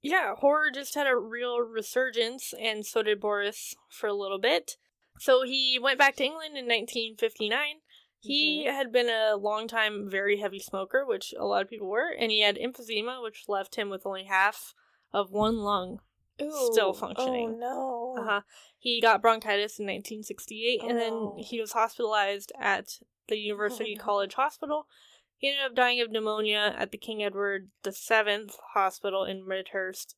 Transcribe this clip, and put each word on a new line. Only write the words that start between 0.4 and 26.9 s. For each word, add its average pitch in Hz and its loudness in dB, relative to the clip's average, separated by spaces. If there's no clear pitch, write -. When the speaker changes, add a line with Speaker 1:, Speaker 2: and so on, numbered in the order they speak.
Speaker 1:
just 277 -8
had 285 2
a 254 6
real 240 -2
resurgence, 233 -2
and 214 -4
so - 0
did 208 2
Boris 208 -2
for - -6
a 208 0
little 196 -2
bit. 226 2
So 262 6
he 262 0
went 262 2
back 277 6
to 277 0
England 302 -4
in 254 -6
nineteen 226 0
fifty-nine. 240 0
He 302 2
Speaker 2:
Mm-hmm. - 0
Speaker 1:
had 262 -2
been 240 4
a 220 4
long 214 -2
time 214 0
very 202 2
heavy 196 -4
smoker, 196 -2
which 202 -2
a 208 -2
lot 202 2
of 196 -6
people 208 -8
were, 247 0
and 226 0
he 214 4
had 208 4
emphysema, 240 -6
which 220 -12
left 196 -4
him 208 -4
with 190 -8
only 190 -6
half 196 2
of 190 0
one 214 2
lung 196 0
still 247 2
Speaker 2:
Ooh. 190 0
Speaker 1:
functioning. 233 -4
Speaker 2:
Oh, 254 -4
no. 233 -6
Speaker 1:
Uh-huh. 208 0
He 240 0
got 214 6
bronchitis 214 2
in 202 -4
nineteen 196 -8
sixty-eight, 220 -2
Speaker 2:
Oh, 233 -6
Speaker 1:
and 240 0
then 226 0
Speaker 2:
no. 214 -6
Speaker 1:
he 240 -8
was 220 -6
hospitalized 214 0
at - -2
the 214 -2
University 208 -4
Speaker 2:
Oh, - -12
no. - -14
Speaker 1:
College 202 0
Hospital. 294 -2
He 277 0
ended 277 0
up 240 -4
dying 247 4
of 226 -2
pneumonia 214 2
at - -4